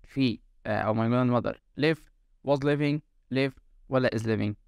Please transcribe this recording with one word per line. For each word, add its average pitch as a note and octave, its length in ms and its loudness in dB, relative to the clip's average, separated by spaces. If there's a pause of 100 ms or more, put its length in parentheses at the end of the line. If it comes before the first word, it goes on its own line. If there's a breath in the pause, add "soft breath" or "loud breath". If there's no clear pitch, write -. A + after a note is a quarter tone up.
في، B2+ 360 -2 (260)
آه، G#2+ 140 -2
أو G#2+ 160 0
my - 20 0
grandmother A#2 580 0 (260)
live، D3+ 180 0 (480)
was C#3 120 2
living، D3 400 0 (340)
live، C3+ 180 0 (380)
ولا B2+ 260 2
is A2+ 60 -2
living. G#2+ 320 -2 (140)